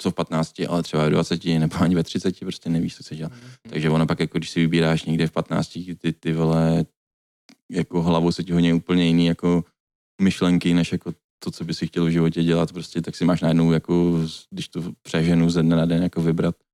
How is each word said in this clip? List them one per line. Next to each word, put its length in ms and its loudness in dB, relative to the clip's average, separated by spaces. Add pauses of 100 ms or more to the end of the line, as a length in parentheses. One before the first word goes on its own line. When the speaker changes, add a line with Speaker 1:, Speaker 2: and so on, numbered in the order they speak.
Speaker 1:
co 100 -2
v 20 -2
patnácti, 540 -4
ale 160 -2
třeba 200 -2
ve 60 2
dvaceti 500 0
nebo 220 0
ani 140 2
ve 80 2
třiceti 420 -6
prostě 240 -8
neví, 220 -2
co 120 -18
chce 120 -14
dělat. 160 -8
Speaker 2:
Mhm. 200 -20 (180)
Speaker 1:
Takže 200 -2
ono 180 2
pak, 120 -2
jako, 180 -2
když 120 -6
si 100 -2
vybíráš 460 2
někde 220 0
v 40 -8
patnácti, 640 -4
ty, 180 -4
ty 200 -4
vole, 520 2 (840)
jako 300 -2
hlavou 300 2
se 120 -4
ti 100 -8
honí 200 4
úplně 340 2
jiný, 180 4
jako 380 0 (580)
myšlenky, 520 2
než 180 2
jako 220 -6 (300)
to, 80 -8
co 140 -10
by 80 -6
si 140 -6
chtěl 180 -2
v 40 2
životě 340 2
dělat, 300 0
prostě, 280 -8
tak 140 -8
si 100 -2
máš 160 2
najednou, 300 2
jako, 560 0
z-, 240 -14
když 180 -10
to 140 -8 (180)
přeženu 480 2
ze 140 2
dne 120 2
na 100 2
den, 180 0
jako 180 -2
vybrat, 340 0 (180)